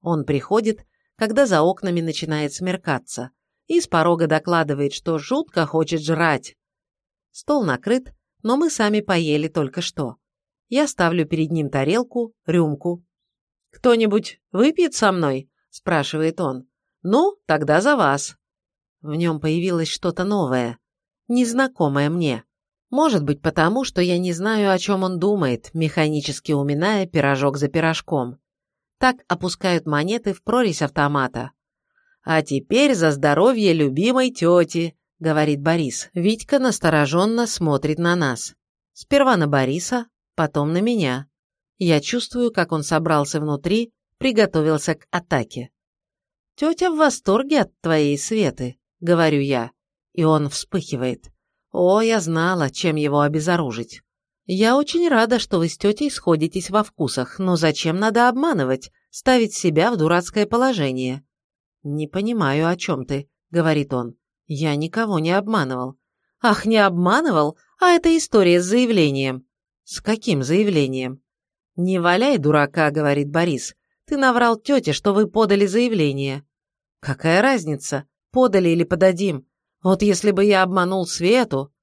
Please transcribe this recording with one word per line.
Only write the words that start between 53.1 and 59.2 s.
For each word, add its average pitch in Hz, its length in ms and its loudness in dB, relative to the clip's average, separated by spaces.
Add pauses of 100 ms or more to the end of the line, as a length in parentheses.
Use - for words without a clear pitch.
обезоружить. 151 800 -2 (440)
«Я 214 300 2
очень 339 320 0
рада, 233 320 2
что 196 200 -2
вы 165 100 0
с - 80 -12
тётей 208 340 -2
сходитесь 165 580 -2
во 208 140 0
вкусах, - 560 -6
но 185 160 0
зачем 160 440 0
надо 226 280 2
обманывать, 233 640 -2 (180)
ставить 233 440 0